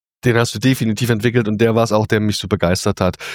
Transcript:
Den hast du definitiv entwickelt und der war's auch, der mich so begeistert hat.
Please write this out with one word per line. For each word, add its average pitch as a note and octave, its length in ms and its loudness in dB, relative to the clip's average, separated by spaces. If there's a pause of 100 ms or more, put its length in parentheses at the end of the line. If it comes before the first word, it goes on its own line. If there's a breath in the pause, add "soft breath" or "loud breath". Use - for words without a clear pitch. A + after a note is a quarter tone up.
(240)
Den A#2+ 140 4
hast A#2 160 0
du G#2+ 40 -6
definitiv A2+ 520 0
entwickelt A#2 380 0
und G#2+ 100 -2
der A#2 160 4
war's A2+ 180 0
auch, G#2+ 140 2
der A2 120 2
mich G#2 200 -2
so F#2+ 100 -8
begeistert F#2 540 0
hat. F2+ 140 0 (180 loud breath)